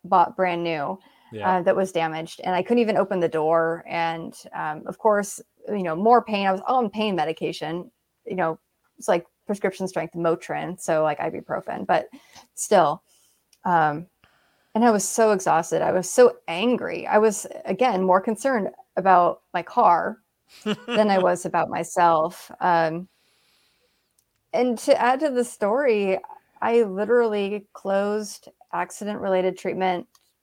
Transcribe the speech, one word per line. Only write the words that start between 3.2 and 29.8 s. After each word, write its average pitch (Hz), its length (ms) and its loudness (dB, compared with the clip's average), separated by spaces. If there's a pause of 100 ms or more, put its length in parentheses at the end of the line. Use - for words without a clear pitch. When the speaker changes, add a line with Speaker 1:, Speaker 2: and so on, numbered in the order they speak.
Speaker 1:
the 165 80 2
door. 165 580 0
And, 165 480 -6 (180)
um, 156 340 -8
of - 120 -10
course, 208 420 0 (280)
you 202 160 -4
know, 160 100 -4
more 220 300 4
pain. 196 240 -2
I 190 40 2
was 190 140 -4
on 247 240 0
pain 214 240 -2
medication, 160 760 -4 (380)
you 214 80 -8
know, 165 240 -2 (400)
it's - 80 -10
like 180 200 0 (200)
prescription 196 400 -4
strength 170 280 -8
Motrin, 165 640 -4
so, 156 240 0
like, 151 160 -2
ibuprofen, - 640 -8
but 185 220 0 (480)
still. 170 480 2 (600)
Um, 165 440 0 (680)
and 226 120 4
I 240 40 8
was 208 160 0
so 220 260 2
exhausted. 160 500 0
I 165 100 0
was 180 180 -2
so 247 280 6 (100)
angry. 175 580 -2
I 214 120 2
was, 214 280 2 (200)
again, 202 360 0
more 185 200 4
concerned 226 480 -2 (260)
about 180 460 4 (100)
my 175 100 -4
car 185 540 2 (400)
Speaker 2:
<laughs> - 300 -6
Speaker 1:
than 214 240 2
I 190 80 4
was 180 260 0
about 170 240 -2
myself. 170 880 0
Um, 170 480 0 (1500)
and 240 240 0
to - 200 2
add 254 220 2
to 311 100 0
the 247 140 -2
story, 208 760 0 (440)
I 233 220 2
literally 208 920 -2
closed 202 720 -4 (240)
accident-related 185 840 -2
treatment 180 480 -2 (360)